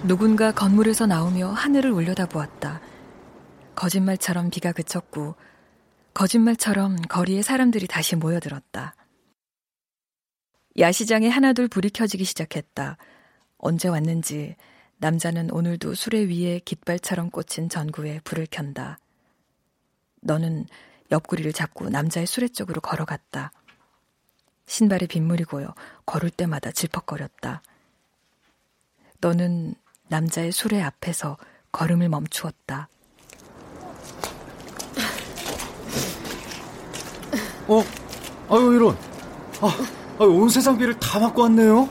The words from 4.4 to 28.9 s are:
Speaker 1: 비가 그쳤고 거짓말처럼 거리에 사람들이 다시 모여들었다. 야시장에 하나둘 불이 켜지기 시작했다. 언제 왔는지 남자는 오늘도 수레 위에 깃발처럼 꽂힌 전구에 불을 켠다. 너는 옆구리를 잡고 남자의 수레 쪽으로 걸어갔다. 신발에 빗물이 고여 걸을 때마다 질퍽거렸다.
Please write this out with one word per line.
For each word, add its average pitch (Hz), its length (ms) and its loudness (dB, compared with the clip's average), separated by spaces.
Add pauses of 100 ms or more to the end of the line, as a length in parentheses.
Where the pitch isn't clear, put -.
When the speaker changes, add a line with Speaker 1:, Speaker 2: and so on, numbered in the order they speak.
Speaker 1:
비가 175 240 -4
그쳤고 156 640 -6 (800)
거짓말처럼 202 880 2
거리에 185 400 0
사람들이 240 440 2
다시 - 300 -2
모여들었다. 156 800 -4 (1800)
야시장에 220 500 4
하나둘 247 400 4
불이 196 220 0
켜지기 202 340 -2
시작했다. 156 720 -6 (600)
언제 165 300 -2
왔는지 156 680 -4 (400)
남자는 165 540 -2
오늘도 170 420 -2
수레 220 360 -2
위에 175 320 -2
깃발처럼 175 680 -6
꽂힌 165 400 -8
전구에 151 560 -6
불을 160 260 -6
켠다. 139 480 -10 (1200)
너는 160 420 -2 (460)
옆구리를 156 420 -2
잡고 - 380 -6
남자의 160 360 -2
수레 247 220 -2
쪽으로 180 320 -6
걸어갔다. 151 720 -8 (1120)
신발에 185 440 2
빗물이 170 360 0
고여 139 300 -8 (320)
걸을 170 240 -2
때마다 156 400 -4
질퍽거렸다. 143 880 -8 (1600)